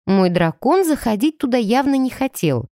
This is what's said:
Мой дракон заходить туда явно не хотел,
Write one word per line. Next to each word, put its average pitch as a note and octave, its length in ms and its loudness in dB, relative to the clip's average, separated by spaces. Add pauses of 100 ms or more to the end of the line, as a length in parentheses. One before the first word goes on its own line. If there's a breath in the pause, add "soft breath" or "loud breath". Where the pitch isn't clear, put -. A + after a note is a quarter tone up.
Мой F#3+ 240 2
дракон F3+ 540 0
заходить C#4 540 -2
туда B3+ 200 -2
явно B3+ 380 0
не C4 140 0
хотел, D3+ 640 -4